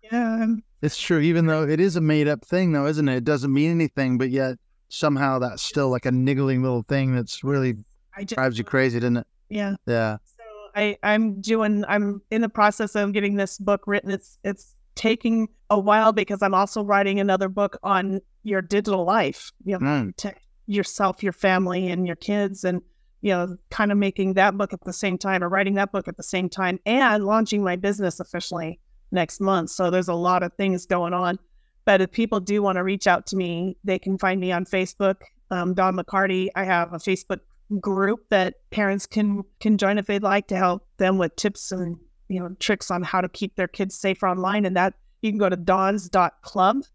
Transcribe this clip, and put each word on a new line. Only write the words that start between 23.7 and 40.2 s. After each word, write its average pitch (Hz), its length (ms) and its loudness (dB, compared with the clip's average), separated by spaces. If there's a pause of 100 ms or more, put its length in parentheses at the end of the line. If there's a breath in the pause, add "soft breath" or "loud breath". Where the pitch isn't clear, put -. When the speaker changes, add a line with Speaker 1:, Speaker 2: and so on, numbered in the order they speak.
Speaker 1:
kind 208 220 0
of 202 60 4
making 190 360 0
that 196 240 4
book 202 140 -4
at 185 120 -10
the 185 80 -8
same 185 240 -2
time, 185 280 -2
or 170 40 -2
writing 196 260 0
that 196 180 0
book 196 160 -6
at 175 80 -6
the - 80 -16
same 185 240 -2
time, 185 380 -4
and 220 380 4
launching 208 380 2
my 180 140 0
business 196 420 -2
officially 170 640 -8 (320)
next 175 280 -2
month. 190 300 0
So 180 200 -2
there's 185 180 0
a 175 60 -2
lot 175 280 2
of 175 120 -6
things 190 300 -2
going 175 300 -2
on. 185 240 -2 (460)
But 196 160 6
if 185 100 2
people 220 300 0
do 202 220 0
want 190 140 2
to 180 60 0
reach 190 240 -2
out 180 220 2
to 190 80 -6
me, 180 480 -4
they 190 160 0
can 190 180 -2
find 190 220 0
me 185 120 -2
on 175 120 -2
Facebook, 190 520 0 (360)
um, 180 220 -2
Dawn 185 220 2
McCarty. 190 600 0
I 190 80 -2
have 175 280 0
a 165 60 -10
Facebook 185 420 -4 (400)
group 196 500 -2
that 185 240 2 (160)
parents 202 360 -2
can, 202 360 0 (180)
can 214 180 4
join 202 200 2
if 196 80 -4
they'd 202 160 -2